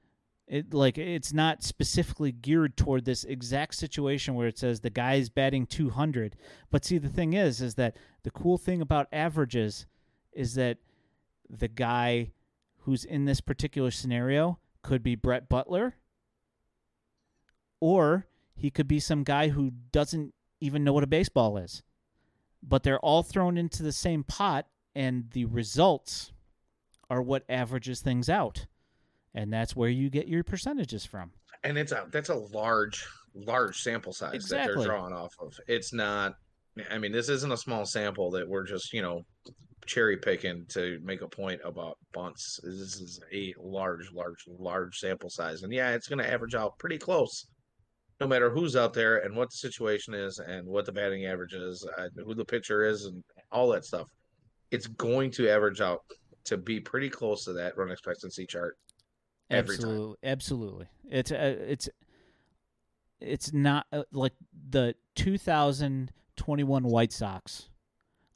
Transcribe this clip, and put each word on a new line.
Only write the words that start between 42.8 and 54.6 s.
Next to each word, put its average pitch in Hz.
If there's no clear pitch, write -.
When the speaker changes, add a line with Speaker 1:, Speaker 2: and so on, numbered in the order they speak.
Speaker 2:
is 87
a 95
large, 92
large, 87
large 90
sample 95
size. 82
And 104
yeah, 127
it's -
gonna 135
average 117
out 110
pretty 165
close, 156
no 139
matter 120
who's 147
out 117
there 113
and 101
what 123
the -
situation 110
is 98
and 90
what 101
the 104
batting 98
average 92
is, 90
uh, 90
who 110
the 110
pitcher 107
is, 104
and 90
all 123
that 98
stuff. 85